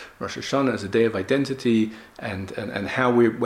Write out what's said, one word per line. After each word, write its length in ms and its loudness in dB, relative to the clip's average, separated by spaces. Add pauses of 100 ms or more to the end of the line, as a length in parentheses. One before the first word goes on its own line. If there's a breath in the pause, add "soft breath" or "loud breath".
(200 loud breath)
Rosh 160 -8
Hashanah 380 -2
is 100 -6
a 40 -6
day 160 4
of 120 0
identity 760 0 (260 loud breath)
and, 340 -8
and, 180 -8
and 200 -4
how 200 2
we, 200 6 (160)